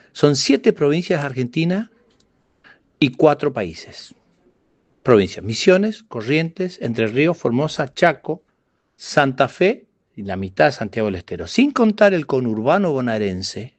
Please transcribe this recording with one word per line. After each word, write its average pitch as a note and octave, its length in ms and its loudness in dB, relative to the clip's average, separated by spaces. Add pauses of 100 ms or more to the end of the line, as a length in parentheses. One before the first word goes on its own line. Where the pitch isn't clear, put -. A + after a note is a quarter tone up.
(140)
Son D3 220 2
siete A#3+ 380 2
provincias D#3 500 -2
argentinas D#3+ 680 -4 (1080)
y C#3 100 4
cuatro D3 420 2
países. - 640 -10 (880)
Provincias: G2+ 400 4
Misiones, F#3 600 0
Corrientes, D#3+ 800 -6
Entre A2+ 260 -2
Ríos, D3 300 0
Formosa, C#3 560 -2
Chaco, D#3+ 500 0 (520)
Santa C3+ 520 0
Fe - 380 -2 (300)
y G#2+ 80 -12
la G2 140 -6
mitad G2 300 0
de C#3+ 40 2
Santiago A2 360 -4
del G2 80 -4
Estero. F2 320 -10
Sin C#4 240 2
contar G#3+ 420 2
el D#3+ 120 -2
conurbano C3 680 0
bonaerense A2 880 -4